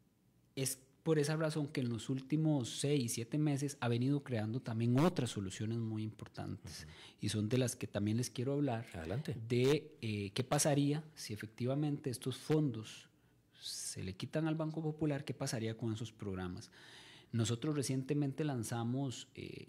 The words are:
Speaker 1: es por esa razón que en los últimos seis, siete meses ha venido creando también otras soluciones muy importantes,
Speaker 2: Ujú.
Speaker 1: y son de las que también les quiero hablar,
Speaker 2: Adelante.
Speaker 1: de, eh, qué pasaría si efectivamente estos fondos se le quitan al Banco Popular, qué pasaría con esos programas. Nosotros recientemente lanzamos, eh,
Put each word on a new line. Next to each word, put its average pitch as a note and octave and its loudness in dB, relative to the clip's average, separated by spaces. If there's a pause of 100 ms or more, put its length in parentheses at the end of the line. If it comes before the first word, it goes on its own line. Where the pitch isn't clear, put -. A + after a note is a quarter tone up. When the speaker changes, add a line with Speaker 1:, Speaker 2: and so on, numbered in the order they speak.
(560)
Speaker 1:
es C3+ -2 (240)
por D#3+ 4
esa D3+ 2
razón D#3 0
que - -2
en B2 0
los A2+ -4
últimos D3 2
seis, C#3 2
siete A#2 -2
meses C#3+ 2
ha B2 2
venido B2+ 4
creando A2+ 0
también A#2+ 4
otras D#3+ 4
soluciones G#2+ -2
muy A2 -2
importantes, G2 -8
Speaker 2:
Ujú. D#2 -14 (300)
Speaker 1:
y G#2 0
son G#2+ 0
de B2 2
las B2+ 2
que G#2 -6
también G#2 0
les B2 0
quiero B2 -2
hablar, C3+ 0
Speaker 2:
Adelante. F#2+ -4 (100)
Speaker 1:
de, B2+ 4
eh, G#2 -2
qué B2+ 0
pasaría D3 4 (100)
si - -8
efectivamente C#3 -2
estos B2 -4
fondos C#3 0 (520)
se - -8
le F#2+ -6
quitan D#3 -2
al D#3+ 2
Banco D#3 -2
Popular, D3+ 0
qué B2+ -6
pasaría A2+ -2
con A2+ 0
esos A2 -4
programas. F#2 -6 (600)
Nosotros A#2 2
recientemente C3+ 0
lanzamos, B2 -2
eh, - -10